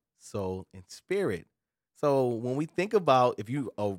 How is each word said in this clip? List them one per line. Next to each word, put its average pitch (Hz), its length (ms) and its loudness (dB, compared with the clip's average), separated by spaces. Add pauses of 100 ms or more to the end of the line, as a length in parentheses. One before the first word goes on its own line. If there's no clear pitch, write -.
(180)
soul, 92 560 -6
and 92 140 -16
spirit. 165 580 -4 (480)
So 139 320 2
when 123 300 -2
we 151 100 -2
think 185 260 -2
about, 131 460 4
if 104 100 -8
you 131 300 -4
a, 101 200 -2